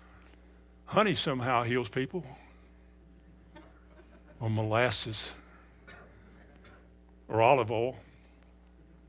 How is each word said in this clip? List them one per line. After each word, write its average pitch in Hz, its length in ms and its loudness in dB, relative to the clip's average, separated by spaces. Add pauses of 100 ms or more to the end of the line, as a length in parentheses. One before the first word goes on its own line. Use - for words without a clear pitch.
(880)
honey 202 260 2
somehow 123 500 0
heals 123 260 -2
people. 135 360 -6 (2250)
Or 113 100 -2
molasses. 110 840 0 (1900)
Or 113 140 2
olive 123 300 6
oil. 120 240 -2 (1120)